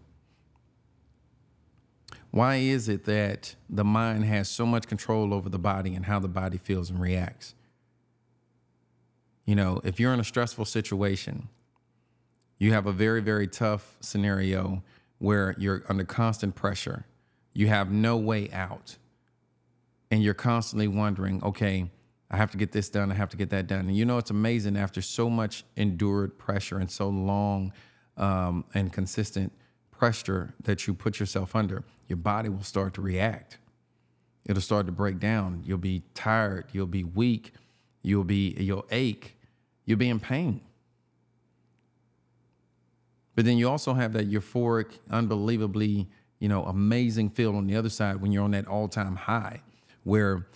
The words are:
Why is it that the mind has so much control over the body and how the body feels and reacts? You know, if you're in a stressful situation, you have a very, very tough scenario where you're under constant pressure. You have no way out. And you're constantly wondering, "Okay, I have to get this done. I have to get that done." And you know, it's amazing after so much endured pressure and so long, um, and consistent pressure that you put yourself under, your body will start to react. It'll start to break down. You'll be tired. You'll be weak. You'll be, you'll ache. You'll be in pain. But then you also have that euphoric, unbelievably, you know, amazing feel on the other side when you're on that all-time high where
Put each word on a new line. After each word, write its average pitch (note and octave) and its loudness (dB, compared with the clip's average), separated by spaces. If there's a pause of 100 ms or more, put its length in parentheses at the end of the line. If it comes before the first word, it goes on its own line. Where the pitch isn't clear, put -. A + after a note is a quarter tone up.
(2250)
Why C3 4
is C3 0
it G2+ -2
that G#2 -2 (140)
the G2+ 0
mind A2 2
has G#2 2
so - -2
much A#2 2
control G#2+ 0
over F#2+ -4
the F#2+ -2
body F#2+ 0
and F2+ -6
how G2+ 2
the G2 -2
body F#2 -2
feels F2+ -2
and F2+ -4
reacts? F2+ -2 (1900)
You G#2 4
know, F#2 2
if F#2+ -2
you're B2+ 4
in A#2+ 2
a G#2+ -2
stressful A#2 -2
situation, G2+ -2 (1120)
you G#2+ 4
have G2+ 2
a G2+ 0
very, A2 2
very G#2 0
tough G#2 -4
scenario F#2+ 0 (360)
where G2 2
you're G2 -2
under G2 0
constant A2 0
pressure. - -6 (480)
You G#2 2
have G2+ 4
no A2+ 4
way G#2+ -2
out. F#2 -10 (1120)
And G#2+ 4
you're G#2 4
constantly A2 0
wondering, G2 -2
"Okay, F#2+ -2 (400)
I G2 -2
have G#2+ 2
to - -10
get G2 0
this G#2 0
done. G2+ 0
I - 0
have G2 0
to - -12
get G2 -2
that F#2+ -2
done." F#2+ -2
And G2 0
you A2 2
know, B2 2
it's A2+ -4
amazing G#2 0
after G2 -2
so - -2
much A2+ -2 (120)
endured G2+ 0
pressure G2 -4
and F#2 -2
so G2 -2
long, G2 0 (440)
um, F#2 0
and G2 0
consistent F#2+ -2 (380)
pressure G2 0
that - -2
you G2 0
put - -4
yourself G2 -2
under, G2+ -2 (240)
your F#2 -2
body G#2 -2
will G2 -4
start F#2+ -4
to F#2+ -6
react. G2 -2 (840)
It'll G2 2
start G#2 2
to F#2 -4
break F#2+ -2
down. F#2+ -2
You'll F#2 -2
be F#2 -2 (120)
tired. G#2+ 0
You'll F#2+ -2
be F2+ -2
weak. G#2+ 0 (500)
You'll G2 2
be, G2 2
you'll G2 -2
ache. A#2 -2 (460)
You'll A2 2
be B2 4
in A#2 2
pain. C3 -2 (2750)
But A2+ 4
then A#2+ 6
you A#2+ 4
also C3+ 0
have A#2+ 0
that G#2+ 0
euphoric, A2+ 0 (100)
unbelievably, G#2+ 0 (320)
you G#2+ 0
know, G2 2
amazing A2 2
feel G#2+ 2
on G2 0
the G2+ 0
other A2+ 0
side G2+ 0
when G2+ 0
you're G2+ 2
on G2+ 2
that G2+ 0
all-time G2+ -2
high G#2 -4 (400)
where G2 2